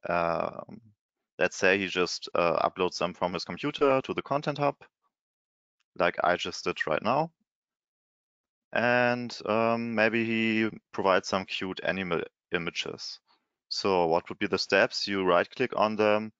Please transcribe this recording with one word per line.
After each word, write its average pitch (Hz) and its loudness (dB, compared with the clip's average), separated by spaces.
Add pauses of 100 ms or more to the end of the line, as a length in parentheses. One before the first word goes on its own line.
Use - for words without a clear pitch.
Um, 85 -4 (560)
let's 90 0
say 95 4
he 98 0
just, - -2
uh, 85 2
uploads 90 -2
them 87 -2
from 90 -2
his 82 -4
computer 135 0
to 101 -6
the 90 -4
Content 143 -4
Hub, 143 0 (1200)
like 90 2
I 87 4
just - -8
did - -4
right 78 0
now. 143 0 (1400)
And, 123 0
um, 113 0
maybe 113 2
he 113 0 (240)
provides 95 2
some 95 -2
cute - -6
animal 90 -2 (320)
images. - -6 (480)
So 92 2
what 85 2
would 98 -12
be 104 -2
the 92 0
steps? - 2
You 98 0
right 87 4
click - -4
on 107 2
them 107 2